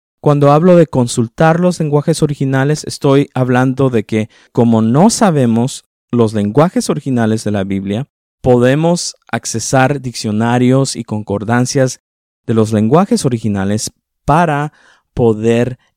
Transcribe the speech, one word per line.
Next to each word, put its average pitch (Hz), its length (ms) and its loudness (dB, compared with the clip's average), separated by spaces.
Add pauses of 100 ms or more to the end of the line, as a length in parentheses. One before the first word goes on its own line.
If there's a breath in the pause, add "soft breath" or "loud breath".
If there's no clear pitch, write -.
(200)
Cuando 143 300 2
hablo 170 260 4
de 170 100 6
consultar 135 760 -2
los 180 180 0
lenguajes 147 440 -2
originales, 143 640 -2
estoy 139 500 0
hablando 127 540 0
de 117 160 -2
que, 107 240 -4 (240 soft breath)
como 117 300 2
no 139 280 4
sabemos 131 760 0 (260)
los 113 240 2
lenguajes 143 560 0
originales 117 540 -2
de 104 80 -4
la 101 100 -2
Biblia, 98 460 -6 (320)
podemos 135 720 2 (160)
accesar 135 720 -2
diccionarios 123 960 0
y 117 80 -10
concordancias 117 960 -4 (460)
de 117 80 -2
los 110 180 0
lenguajes 151 540 2
originales 107 640 -4 (320)
para 147 480 0 (420 soft breath)
poder 117 640 0 (180)